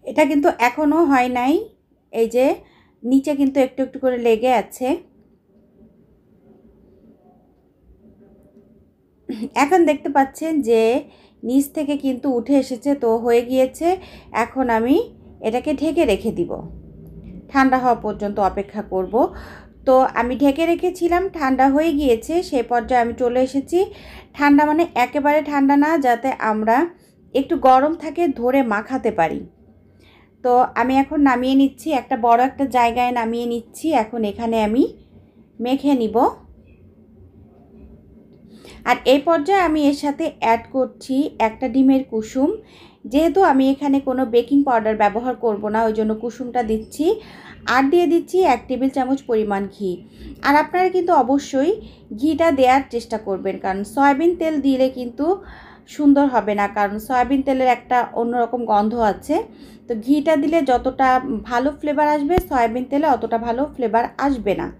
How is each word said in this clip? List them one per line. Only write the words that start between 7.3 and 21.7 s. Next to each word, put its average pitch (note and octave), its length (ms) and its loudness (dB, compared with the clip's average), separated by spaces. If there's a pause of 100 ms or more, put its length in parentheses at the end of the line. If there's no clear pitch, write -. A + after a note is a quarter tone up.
এখন F4 160 2 (100)
দেখতে D4 260 -2
পাচ্ছেন C#4 380 -2 (160)
যে A3+ 120 4 (600)
নিচ C4 220 2 (120)
থেকে D4 160 -4 (120)
কিন্তু C4 220 -4 (100)
উঠে C4+ 260 0
এসেছে, C4 280 -4 (120)
তো A3+ 60 2 (140)
হয়ে A#3+ 260 4
গিয়েছে। C4 380 0 (560)
এখন C4 220 -4 (120)
আমি A#3+ 180 2 (520)
এটাকে B3 320 -2
ঢেকে D#4+ 320 0
রেখে G3 260 -2
দিব, E3 140 -4 (1000)
ঠান্ডা C4 320 2
হওয়া A#3+ 220 2
পর্যন্ত G3+ 320 -6 (120)
অপেক্ষা G3+ 320 -8 (120)
করব। F#3 200 -4 (720)
তো C4 80 6 (240)
আমি A#3+ 220 -2
ঢেকে C#4+ 300 2
রেখেছিলাম, F4 520 -2 (140)
ঠান্ডা C4+ 280 0 (100)